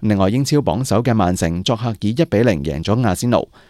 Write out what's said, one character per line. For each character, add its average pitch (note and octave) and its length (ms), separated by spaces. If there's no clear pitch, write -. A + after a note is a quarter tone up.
另 G#2+ 160
外， F#2+ 120
英 B2+ 140
超 D3 180
榜 G#2 220
首 - 180
嘅 A#2+ 120
曼 F#2 200
城 F2 300
作 A#2 140
客 A2+ 240
以 G2+ 80
一 C#3+ 160
比 G#2+ 140
零 G#2+ 220
贏 D2+ 220
咗 G#2+ 240
阿 F#2 80
仙 A#2+ 140
奴， G#2+ 180